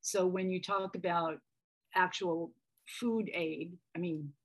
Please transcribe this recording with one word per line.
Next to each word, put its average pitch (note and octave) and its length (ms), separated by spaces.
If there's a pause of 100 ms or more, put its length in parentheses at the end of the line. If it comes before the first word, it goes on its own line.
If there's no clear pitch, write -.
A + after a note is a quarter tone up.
So F#3+ 240
when F#3 240
you F#3 120
talk F#3+ 340
about E3+ 440 (560)
actual F3+ 560 (360)
food A3+ 460
aid, E3+ 440 (180)
I E3 40
mean D#3 320 (140)